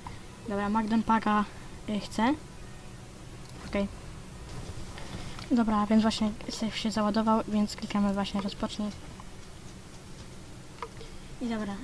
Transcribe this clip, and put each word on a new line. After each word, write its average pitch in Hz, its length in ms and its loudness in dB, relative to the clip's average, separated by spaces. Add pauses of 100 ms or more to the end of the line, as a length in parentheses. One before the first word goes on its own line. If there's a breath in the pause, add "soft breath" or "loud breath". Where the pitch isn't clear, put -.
(480 loud breath)
Dobra, 202 200 0
Magdon 220 340 4
Paka, 214 420 6 (440 loud breath)
y, 208 120 0
chcę. 240 340 4 (1300)
Okej. 202 200 2 (1600 loud breath)
Dobra, 220 360 4
więc 220 160 8
właśnie 214 280 4 (200)
save 226 260 -2
się 226 140 0
załadował, 220 580 4
więc 208 280 4
klikamy 202 380 2
właśnie 196 260 2
rozpocznij. 202 500 -2 (2500)
I 240 60 -2
dobra, 214 360 -2